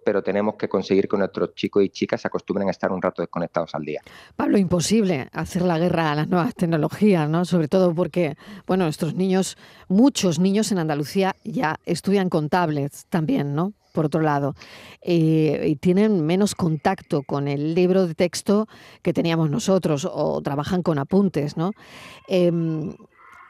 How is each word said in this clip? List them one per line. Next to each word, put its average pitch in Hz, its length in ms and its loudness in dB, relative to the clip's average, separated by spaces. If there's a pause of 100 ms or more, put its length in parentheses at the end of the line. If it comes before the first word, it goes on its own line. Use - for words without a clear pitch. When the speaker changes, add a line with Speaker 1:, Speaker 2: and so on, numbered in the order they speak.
Speaker 1:
pero 101 200 0
tenemos 104 320 -2
que - 120 -6
conseguir 98 380 0
que 104 100 0
nuestros 90 380 -2
chicos 101 300 0
y 92 60 -2
chicas - 320 -4
se - 40 -10
acostumbren 98 400 -4
a 92 60 -2
estar - 180 -4
un 92 100 -4
rato 90 220 -2
desconectados 85 500 -6
al 76 120 -8
día. 73 160 -8 (340)
Speaker 2:
Pablo, - 240 0
imposible 180 720 0
hacer 165 320 -4
la 175 160 2
guerra 165 320 0
a 147 60 0
las 151 120 0
nuevas 180 280 0
tecnologías, 165 760 2
¿no? 175 140 0
Sobre 165 240 0
todo 185 260 2
porque, 170 400 -2 (320)
bueno, 185 160 2
nuestros 156 320 -2
niños, 185 420 0 (300)
muchos 190 540 4
niños 196 320 2
en 185 60 0
Andalucía 156 680 -2
ya 156 320 -2 (100)
estudian 190 420 0
con 156 200 0
tablets 151 580 -2
también, 151 480 -2
¿no? 180 200 -2 (180)
Por 156 140 0
otro 160 160 0
lado, 143 340 0 (460)
eh, 160 680 2
y 156 80 0
tienen 185 500 2
menos 190 300 0
contacto 160 680 -2
con 143 240 -4
el 147 300 -2
libro 185 320 2
de 160 80 -8
texto 202 500 0 (360)
que 170 100 -2
teníamos 165 380 0
nosotros, 170 540 0
o 151 380 -4
trabajan 147 400 -4
con 156 160 0
apuntes, 156 580 0
¿no? 165 140 -2 (560)
Em, 170 680 0 (540)